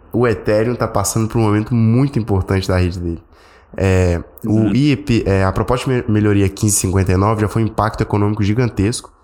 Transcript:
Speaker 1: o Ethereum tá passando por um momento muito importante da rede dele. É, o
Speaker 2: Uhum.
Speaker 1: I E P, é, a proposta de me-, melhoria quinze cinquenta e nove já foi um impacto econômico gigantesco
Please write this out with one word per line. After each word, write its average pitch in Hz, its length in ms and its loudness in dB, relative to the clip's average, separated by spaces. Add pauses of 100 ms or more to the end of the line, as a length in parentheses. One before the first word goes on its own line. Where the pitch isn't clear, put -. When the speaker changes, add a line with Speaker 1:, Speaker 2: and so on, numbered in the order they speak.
(120)
Speaker 1:
o 120 160 2
Ethereum 113 480 0
tá 117 100 -2
passando 110 400 -2
por 110 120 -2
um 113 40 2
momento 107 320 0
muito 120 440 2
importante 95 500 -2
da 95 80 0
rede 90 240 0
dele. 85 220 -6 (540)
É, 92 460 2 (220)
o 104 80 -2
Speaker 2:
Uhum. 107 220 2
Speaker 1:
I 143 160 2
E 135 60 2
P, 113 300 -2
é, 95 160 2
a 95 100 0
proposta - 360 -2
de 127 140 0
me-, 107 100 -2
melhoria 104 360 2
quinze 101 280 0
cinquenta 95 360 0
e 92 40 2
nove 104 240 2
já 104 80 0
foi 113 140 -2
um 110 40 0
impacto 107 360 -2
econômico 107 400 -2
gigantesco 107 680 -2 (140)